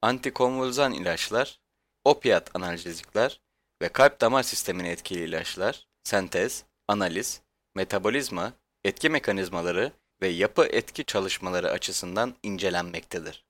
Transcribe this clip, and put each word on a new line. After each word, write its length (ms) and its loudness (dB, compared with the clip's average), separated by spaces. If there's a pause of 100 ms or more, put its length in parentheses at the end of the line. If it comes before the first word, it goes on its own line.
antikonvulzan 880 2
ilaçlar, 680 -2 (440)
opiat 520 4
analjezikler 840 -2 (420)
ve 60 0
kalp 320 6
damar 220 4
sistemine 480 -4
etkili 340 -6
ilaçlar, 640 -4 (180)
sentez, 600 -2 (240)
analiz, 540 -2 (320)
metabolizma, 760 -2 (320)
etki 260 0
mekanizmaları 840 -2 (300)
ve 60 0
yapı 360 2
etki 400 -2
çalışmaları 680 -2
açısından 720 -4
incelenmektedir. 1080 -4